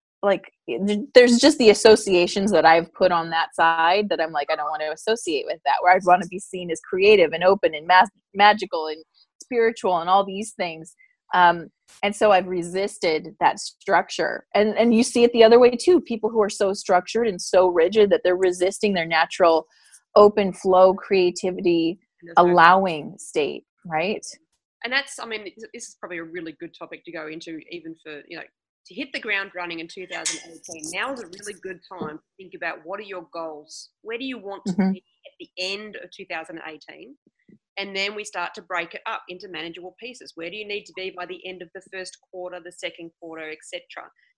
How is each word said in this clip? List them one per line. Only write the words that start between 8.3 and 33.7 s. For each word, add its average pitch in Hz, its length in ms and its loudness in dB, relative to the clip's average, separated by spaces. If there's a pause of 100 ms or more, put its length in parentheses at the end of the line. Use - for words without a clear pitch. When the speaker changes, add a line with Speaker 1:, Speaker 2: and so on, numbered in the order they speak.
Speaker 1:
magical 196 540 2
and 156 160 -10 (380)
spiritual 226 560 -2
and 170 120 -4
all 196 140 4
these 202 280 -10
things. 165 420 -10 (400)
Um, 175 340 4 (340)
and 208 120 -4
so 214 180 2
I've 190 140 2
resisted 175 920 -6
that 160 180 0
structure. - 960 -4
And, 208 240 2
and 233 160 2
you 226 80 4
see 240 220 0
it 233 80 4
the 226 120 6
other 226 140 8
way 247 120 8
too. 311 300 2
People 220 300 -6
who 233 120 -2
are 202 80 0
so 196 220 -2
structured 202 560 -2
and 180 120 -6
so 185 280 4
rigid 185 420 4
that 165 140 2
they're 180 120 2
resisting 185 580 0
their 170 120 -2
natural 165 600 2 (500)
open 208 360 6
flow, 185 420 4
creativity, 180 1040 -2 (240)
Speaker 2:
That's 170 160 -4
right. 180 120 6
Speaker 1:
allowing 175 680 4
state, - 460 -6 (200)
right? 175 400 -6 (600)
Speaker 2:
And 240 80 -8
that's, 277 260 -6
I 233 80 -14
mean, 214 180 -12 (280)
this 233 160 -16
is - 120 -20
probably 175 180 -12
a 165 60 -12
really 165 360 -14
good 165 180 -18
topic 160 260 -18
to 170 80 -20
go 160 140 -14
into 160 340 -16 (100)
even 165 320 -16
for, 151 260 -18
you 165 100 -18
know, - 60 -18 (420)
to 180 80 -20
hit 262 180 -12
the - 80 -10
ground 196 340 -6
running 175 260 -10
in 165 80 -14
two 185 180 -16
thousand 165 320 -10 (120)
eighteen. 160 400 -18
Now 214 220 -8
is 254 80 -12
a 202 60 -16
really 196 260 -18 (100)
good 185 160 -16 (140)
time 156 240 -12
to - 60 -20 (160)
think 185 180 -20
about 165 300 -10
what 190 120 -12
are 214 40 -14
your 185 320 -16
goals? 156 560 -16 (100)